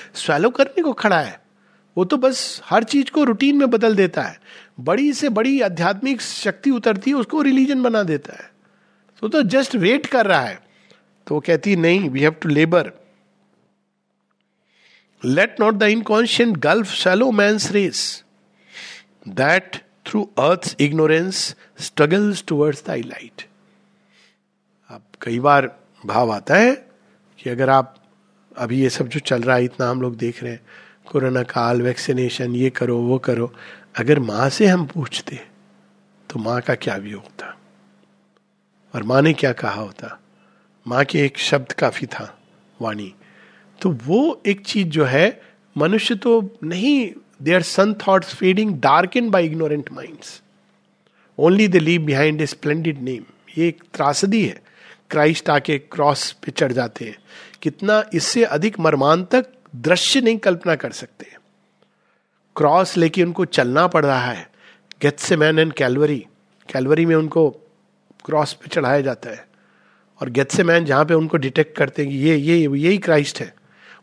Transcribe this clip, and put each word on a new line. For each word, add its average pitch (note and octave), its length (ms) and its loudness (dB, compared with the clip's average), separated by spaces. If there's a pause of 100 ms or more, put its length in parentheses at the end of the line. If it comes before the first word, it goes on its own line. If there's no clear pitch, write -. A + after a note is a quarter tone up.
(140)
स्वैलो D#3+ 360 0
करने C4+ 320 0
को D4+ 120 0
खड़ा G3 260 0
है, A2+ 220 -8 (560)
वो F3+ 80 0
तो C#4+ 120 0
बस C4 520 -2
हर G#3 140 4
चीज C4+ 260 0
को D4+ 140 2
रूटीन C4+ 340 2
में C#4 120 2
बदल A3+ 260 2
देता F#3 260 2
है, - 180 -12 (400)
बड़ी A3 340 0
से C#4+ 160 -2
बड़ी C4 320 0
आध्यात्मिक G3 600 -2
शक्ति - 480 -4
उतरती A#3 420 0
है, C#4+ 60 0
उसको D4 240 -2
रिलीजन C4+ 420 2
बना A3+ 200 0
देता D#3 300 -4
है, - 180 -20 (720)
तो, A3 60 -4
तो D4 160 2
just C4 320 0
वेट G#3+ 300 2
कर A#3+ 200 2
रहा F3 160 2
है। G2+ 200 -8 (640)
तो D3 80 -4
वो D3+ 60 -2
कहती, F3 340 0
"नहीं, E3+ 340 2
we C3 80 -4
have D#3 280 0
to D3 120 0
labor। D#3+ 280 2 (2500)
Let D3+ 220 2 (140)
not G#3+ 120 4
the G#3+ 220 2
inconscient A3 720 0
gulf G3 200 2
swallow G#3+ 540 0
man's G#3 320 0
race, - 520 -2 (1160)
that E3 240 2 (440)
through G#2+ 180 -2 (140)
earth's F3 360 0
ignorance D#3 800 0 (280)
struggles F#3+ 640 0
towards D3 380 0
thy B2 200 -6
light।" - 400 -18 (1500)
अब - 120 -20 (200)
कई A#2 180 -4
बार C3+ 400 2 (260)
भाव A2+ 260 0
आता G#2 240 0
है A#3+ 320 4 (520)
कि - 100 -10
अगर B2+ 200 0
आप, C3+ 260 2 (640)
अभी B2 240 -2
ये C3 80 2
सब B2+ 180 -4
जो C#3+ 120 -8
चल B2+ 220 -2
रहा B2+ 140 2
है, B2 80 2
इतना B2 260 -4
हम B2+ 120 -4
लोग B2 160 -6
देख A#2 260 -6
रहे A#2+ 80 -10
हैं, A2+ 100 -16 (440)
कोरोना B2+ 380 -2
काल, A#2+ 380 0
वैक्सीनेशन, B2 760 -4
ये B2+ 140 0
करो, B2 280 -2
वो B2 220 0
करो, A#2+ 340 -4 (420)
अगर C#3 240 2
माँ A#2 300 -2
से G#3 180 2
हम F3+ 180 2
पूछते - 500 -8 (920)
तो - 100 -8
माँ A#2 220 -2
का B2+ 140 -2
क्या G#2+ 200 -6
व्यू G2+ 220 -12
होता - 400 -18 (1400)
और A2+ 80 -8
माँ B2+ 180 4
ने D#3 120 4
क्या C3+ 200 0
कहा G#2 280 -8
होता? - 380 -16 (680)
माँ B2 180 0
के D3 200 0
एक C3+ 120 -4
शब्द C3+ 340 -2
काफी - 340 -4
था, - 340 -14 (420)
वाणी। G#2 320 -8 (680)
तो F#3+ 100 0
वो F#3+ 540 0
एक G3 160 -2
चीज G3 260 -2
जो D3+ 180 0
है, D3 360 2 (360)
मनुष्य G3 380 0
तो A3 480 0
नहीं, G#3 480 0 (340)
their F3 340 2
sun G#3 160 2
thoughts F#3+ 480 0
fading, F#3+ 360 0
darkened F#3 520 2
by F3 220 2
ignorant D3+ 340 -4
minds, - 540 -18 (960)
only F#3+ 300 4
they F3 120 4
leave E3 260 0
behind D3+ 340 0
a D3 120 -4
splendid D#3 420 -4
name। B2+ 640 -12
ये E3 100 2
एक E3 160 -6 (100)
त्रासदी G3 520 0
है। - 220 -8 (440)
क्राइस्ट D3+ 400 2
आके D3 280 0
क्रॉस C#3+ 540 0
पे - 200 -14
चढ़ C3+ 200 0
जाते A#2+ 340 -6
हैं। G#2+ 120 -14 (440)
कितना G#3 420 0 (100)
इससे A3+ 300 0
अधिक G3+ 360 0
मर्मांतक E3 640 2 (300)
दृश्य E3+ 460 2
नहीं A3+ 160 2
कल्पना F3+ 380 0
कर B2+ 160 -8
सकते। - 460 -20 (1200)
क्रॉस E3 420 2
लेके E3 260 2
उनको F3 220 -2
चलना C#3 420 2
पड़ E3 180 2
रहा B2+ 260 0
है, F2 200 -12 (540)
Gethsemane D#3 600 2
and D#3 120 -6
Calvary, C#3 420 2 (540)
कैलवरी C#3+ 320 2
में E3 100 4
उनको D#3 340 2 (760)
क्रॉस D3+ 280 -2
पे - 140 -20
चढ़ाया C#3+ 340 0
जाता B2+ 280 -6
है। - 180 -16 (760)
और C3+ 80 -6
Gethsemane E3 540 2
जहाँ C#3+ 220 2
पे D#3+ 80 2
उनको D#3+ 240 2
डिटेक्ट C3+ 400 -2
करते C#3 240 -2
हैं C#3 100 -4
कि C#3 60 -6
ये, D3+ 200 2
ये, D3 400 2
यही E3+ 200 2
क्राइस्ट D3+ 420 0
है, - 160 -12 (480)